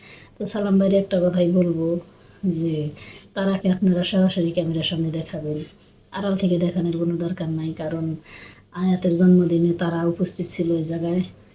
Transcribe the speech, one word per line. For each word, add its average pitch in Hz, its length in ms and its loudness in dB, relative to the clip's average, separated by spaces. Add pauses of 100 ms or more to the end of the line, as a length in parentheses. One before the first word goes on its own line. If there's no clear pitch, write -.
(340)
তো - 120 -10
সালাম 202 320 0
ভাইয়ের 196 240 4
একটা 196 220 -2
কথাই 180 240 2 (100)
বলবো 165 280 2 (720)
যে 165 160 -2 (600)
তারাকে 190 400 0
আপনারা 185 360 2
সরাসরি 185 460 2
ক্যামেরার 160 340 -2
সামনে 165 280 -2
দেখাবেন, 151 400 -6 (540)
আড়াল 196 240 -2
থেকে 180 280 0
দেখানোর 170 340 -2
কোনো 170 160 -2 (100)
দরকার 175 240 -6 (100)
নাই, 160 120 -6 (100)
কারণ 160 240 -6 (760)
আয়াতের 180 400 2
জন্মদিনে 170 520 6 (100)
তারা 165 180 -2 (120)
উপস্থিত 180 420 -4
ছিল 170 140 -2 (100)
ওই 160 120 -4
জায়গায়, 170 320 -2 (320)